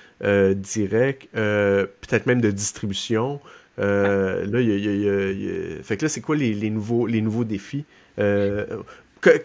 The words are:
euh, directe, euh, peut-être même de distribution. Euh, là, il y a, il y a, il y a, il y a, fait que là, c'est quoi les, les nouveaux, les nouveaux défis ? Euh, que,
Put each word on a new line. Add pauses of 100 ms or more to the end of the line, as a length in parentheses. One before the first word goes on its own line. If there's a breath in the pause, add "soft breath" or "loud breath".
(220 soft breath)
euh,
directe,
euh, (160)
peut-être
même
de
distribution. (380 loud breath)
Euh,
là,
il
y
a,
il
y
a,
il
y
a,
il
y
a,
fait
que
là,
c'est
quoi
les,
les
nouveaux,
les
nouveaux
défis ? (320 soft breath)
Euh, (540 loud breath)
que,